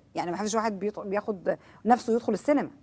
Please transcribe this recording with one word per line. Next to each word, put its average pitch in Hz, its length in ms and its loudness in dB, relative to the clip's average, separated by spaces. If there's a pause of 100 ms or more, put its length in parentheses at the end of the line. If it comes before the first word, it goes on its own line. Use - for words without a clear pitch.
(160)
يعني 180 160 -2
ما - 60 -2
فيش 208 180 -2
واحد 214 240 0
بيط-، 208 200 -4
بياخد 196 560 -2 (300)
نفسه 226 280 4
يدخل 233 200 0
السينما، 277 360 2 (140)